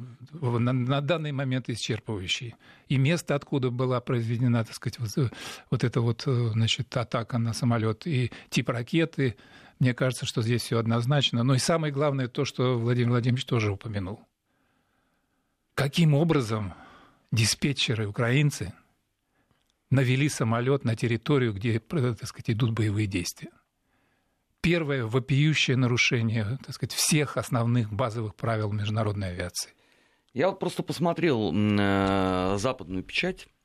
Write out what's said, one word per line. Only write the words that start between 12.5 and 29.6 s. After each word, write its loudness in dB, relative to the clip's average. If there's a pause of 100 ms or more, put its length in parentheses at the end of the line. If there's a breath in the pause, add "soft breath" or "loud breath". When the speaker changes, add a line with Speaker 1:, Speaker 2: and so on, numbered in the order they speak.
Speaker 1:
Владимир 2
Владимирович 2
тоже 0
упомянул. -8 (1500)
Каким 2
образом 2 (580 loud breath)
диспетчеры 0
украинцы 0 (1160)
навели 2
самолет 0
на 0
территорию, 0
где, 0
э, -2
так -2
сказать, -6
идут 2
боевые 0
действия? -6 (1120)
Первое 2
вопиющее 2
нарушение, 2
так -12
сказать, -6
всех 0
основных 0
базовых -4
правил -2
международной -2
авиации. -8 (600 soft breath)